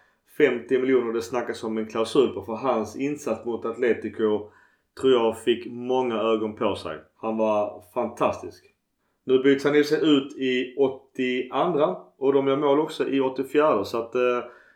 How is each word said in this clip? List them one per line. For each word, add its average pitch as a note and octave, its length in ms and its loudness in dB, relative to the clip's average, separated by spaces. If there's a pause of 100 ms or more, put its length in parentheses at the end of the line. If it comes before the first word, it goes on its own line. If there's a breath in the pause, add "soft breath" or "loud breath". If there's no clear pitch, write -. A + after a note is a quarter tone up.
(380 soft breath)
femtio B2+ 420 2
miljoner B2+ 340 2
det A#2 80 -2
snackas A#2 420 -6
om A2 140 -4
en A2 120 -4
klausul A#2+ 440 2
på, G2 120 -8
för A2+ 80 -8
hans A2 420 -2
insats C#3 500 -6
mot A2+ 200 -6
Atletico G#2+ 880 -2 (500 soft breath)
tror C3 120 6
jag A2+ 280 2
fick A#2 260 0
många B2 480 -2
ögon A2 400 0
på G2+ 200 -2
sig. D#2+ 220 -10 (240)
Han A2+ 160 -4
var G#2+ 460 -2 (100)
fantastisk. A2 720 -4 (580)
Nu C3 160 4
byts C3+ 240 4
han D3 120 2
i D3 80 6
sig D3 200 0
ut C#3+ 340 4
i B2+ 400 -2
åttioandra C3+ 1200 0 (220)
och C3+ 160 2
de C3+ 140 2
gör C3+ 100 2
mål D3 220 2
också D#3 280 -2
i C3+ 140 0
åttiofjärde, C3 640 2
så A#2 120 -6
att, A2+ 180 -6
eh, B2 280 0 (320 loud breath)